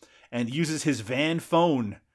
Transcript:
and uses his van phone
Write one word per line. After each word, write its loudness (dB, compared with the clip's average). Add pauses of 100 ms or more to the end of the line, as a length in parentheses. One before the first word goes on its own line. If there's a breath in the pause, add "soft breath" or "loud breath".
(300 soft breath)
and -4
uses -2
his 0
van -2
phone 2 (180)